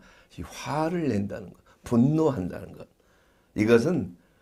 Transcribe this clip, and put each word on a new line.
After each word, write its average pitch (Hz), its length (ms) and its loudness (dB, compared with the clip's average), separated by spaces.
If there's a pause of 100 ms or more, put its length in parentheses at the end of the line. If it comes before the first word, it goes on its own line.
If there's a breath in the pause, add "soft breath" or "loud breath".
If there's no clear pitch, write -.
(380 soft breath)
이 85 40 -10
화를 156 680 -4
낸다는 101 420 -4
것, - 60 -20 (280)
분노한다는 117 880 2
것, - 160 -20 (680)
이것은 117 640 2 (260)